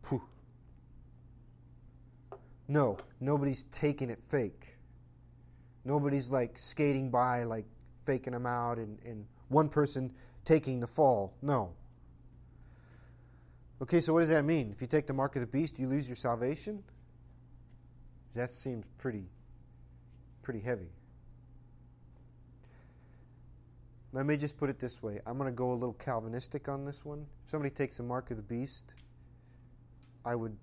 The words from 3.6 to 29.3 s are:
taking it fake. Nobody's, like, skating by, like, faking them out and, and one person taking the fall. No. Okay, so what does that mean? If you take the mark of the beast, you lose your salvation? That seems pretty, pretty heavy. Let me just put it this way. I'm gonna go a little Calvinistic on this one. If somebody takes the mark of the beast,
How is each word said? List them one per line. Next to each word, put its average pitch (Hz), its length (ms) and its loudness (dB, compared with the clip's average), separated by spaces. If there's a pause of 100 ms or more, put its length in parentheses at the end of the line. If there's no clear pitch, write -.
taking 143 440 -2
it 117 200 -8
fake. - 500 -2 (1040)
Nobody's, 139 480 2
like, 127 240 0
skating 139 540 0
by, 123 320 4
like, 113 240 -4 (400)
faking 131 260 0
them 123 140 -4
out 120 320 0
and, 107 260 -8
and 107 220 -10 (220)
one 147 200 6
person 139 460 2 (320)
taking 135 340 4
the 120 60 -2
fall. 117 560 4
No. 120 320 2 (2000)
Okay, 170 180 4
so 160 140 4
what 165 60 8
does 160 100 6
that 151 160 6
mean? 147 240 2
If - 100 -12
you 127 60 -6
take 147 200 2
the 139 60 -4
mark 135 240 0
of 131 40 0
the 120 60 -2
beast, 147 320 -2
you 131 100 0
lose 135 200 0
your 120 80 -8
salvation? 139 680 -2 (1500)
That 120 160 -4
seems 120 360 -8 (100)
pretty, 107 320 -6 (1120)
pretty 117 180 -6
heavy. 101 300 -4 (3250)
Let 131 120 -2
me 151 140 2
just 147 180 -4
put 139 140 0
it - 80 -4
this - 240 -8
way. 104 240 -6
I'm 120 100 -6
gonna 131 160 -2
go 123 200 0
a - 20 2
little 120 200 -2
Calvinistic 120 720 -6
on 139 160 -6
this 143 200 -10
one. 147 220 -10 (180)
If - 60 -16
somebody 143 240 -2
takes 135 240 -4
the 131 60 -6
mark 123 260 -4
of 117 80 -6
the 110 40 -10
beast, 117 520 -8 (1300)